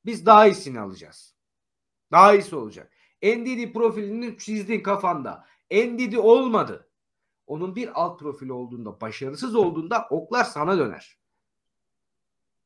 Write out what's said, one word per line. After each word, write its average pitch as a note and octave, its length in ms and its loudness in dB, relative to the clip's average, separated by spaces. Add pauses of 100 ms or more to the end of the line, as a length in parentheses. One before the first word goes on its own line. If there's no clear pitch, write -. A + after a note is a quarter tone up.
Biz G#3 200 -8
daha G#3+ 220 10
iyisini C#3+ 320 -2
alacağız. F#2 560 -18 (760)
Daha G3+ 220 8
iyisi G3 220 0
olacak. G#2+ 360 -12 (300)
Endidi A#3 520 -2
profilini A3+ 640 -4
çizdin G#3+ 420 -6
kafanda. F3 640 -4 (240)
Endidi A#3 500 -2
olmadı. A3 680 2 (580)
Onun F3 280 -10
bir A3 260 -6
alt F3 180 -6
profili C#3 340 -12
olduğunda, A#2+ 480 -12
başarısız C3+ 540 -10
olduğunda F3 540 0
oklar E3 340 -2
sana D#3+ 340 -2
döner. A2 400 -6 (1500)